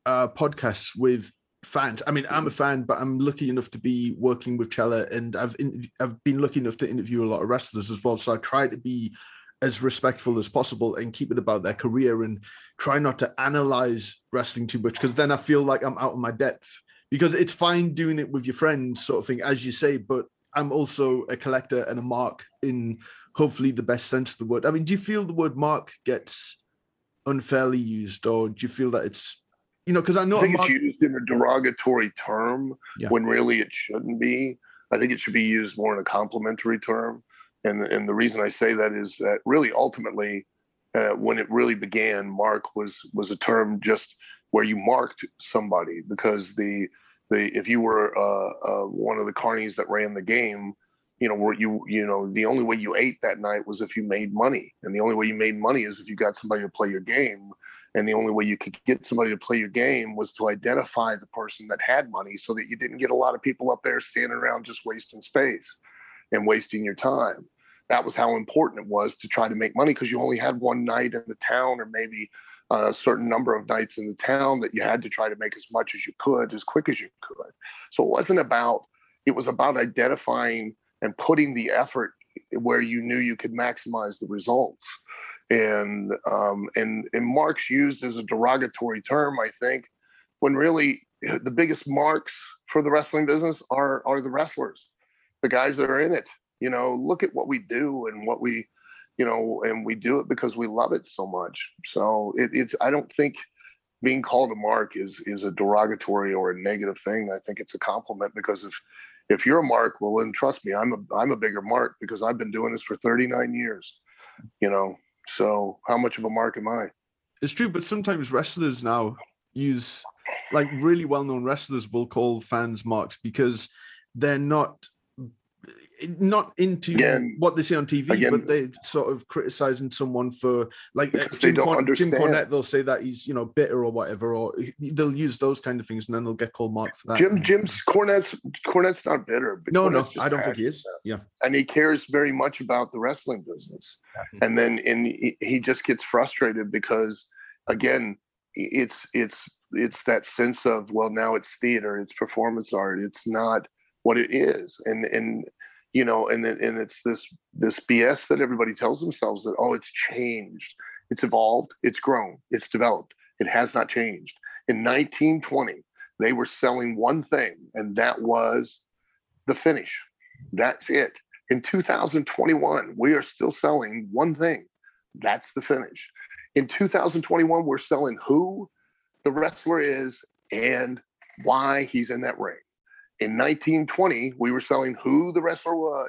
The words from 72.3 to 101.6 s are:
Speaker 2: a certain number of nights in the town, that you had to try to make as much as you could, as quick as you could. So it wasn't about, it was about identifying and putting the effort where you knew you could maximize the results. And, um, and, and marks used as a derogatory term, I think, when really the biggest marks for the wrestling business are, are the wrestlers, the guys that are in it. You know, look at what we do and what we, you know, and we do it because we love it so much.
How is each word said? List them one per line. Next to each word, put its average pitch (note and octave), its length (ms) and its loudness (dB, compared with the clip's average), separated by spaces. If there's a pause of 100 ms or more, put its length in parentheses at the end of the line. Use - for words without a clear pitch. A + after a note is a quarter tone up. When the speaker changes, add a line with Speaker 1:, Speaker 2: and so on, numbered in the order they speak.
Speaker 2:
a G#2+ 240 4
certain A#2 340 2
number A#2 260 2
of G#2+ 140 -6
nights A2+ 300 -2
in G#2+ 100 -6
the G2+ 60 -6
town, C3+ 460 0
that A2 120 -4
you G#2+ 80 -2
had A2 220 2
to A2+ 80 -8
try A2 180 -2
to G#2+ 80 -6
make G#2+ 180 -6
as - 160 -20
much A2 240 -2
as G2+ 120 -10
you - 120 -12
could, A#2+ 360 2
as G#2 100 -10
quick - 240 0
as B2+ 100 0
you - 120 -12 (100)
could. - 320 -16 (380)
So - 120 2
it - 60 4
wasn't - 300 4
about, A#2+ 480 2 (400)
it C3 60 4
was A#2+ 140 -2
about C3 300 2
identifying A#2+ 1000 0 (280)
and G#2 160 -2
putting D3+ 340 4
the A#2 160 -2
effort - 460 -2 (380)
where A#2+ 280 2
you A#2 220 -2
knew A#2+ 160 -2
you A#2+ 180 -2
could A#2 160 -8
maximize A#2 640 -4
the G#2 80 -10
results. A2 600 -2 (640)
And, G#2 600 0 (120)
um, G2+ 520 -2
and, A2 360 -2
and A#2 140 -2
marks D3+ 420 0
used C#3 360 0
as A#2+ 120 -6
a A#2 60 -6
derogatory A#2 800 0
term, C#3+ 360 0
I A2 120 0 (100)
think, B2+ 240 -2 (560)
when C#3 140 4
really D3 520 2 (140)
the - 300 -4
biggest D#3 360 0
marks D3+ 560 0 (260)
for D#3 120 2
the D3 100 2
wrestling D3+ 360 2
business D#3 440 0
are, C3+ 360 0
are C3+ 160 0
the C3 80 -6
wrestlers, C#3+ 580 -4 (540)
the A#2+ 80 4
guys C3 260 4
that C3+ 140 2
are C3 100 2
in D#3+ 140 2
it. B2 120 -2 (340)
You B2+ 100 0
know, B2 240 0
look D3 300 0
at - 100 -2
what - 140 -2
we C3+ 100 0
do B2 480 -2
and G#2+ 200 -8
what A#2 140 0
we, A#2 260 -2 (520)
you B2+ 80 4
know, A2+ 380 -2
and A2 200 0
we A2+ 120 -2
do A#2+ 240 0
it - 80 -6
because A#2+ 280 -2
we A#2 120 -2
love A2+ 240 2
it E3+ 160 -2
so F#2+ 180 -10
much. F2+ 420 -8 (160)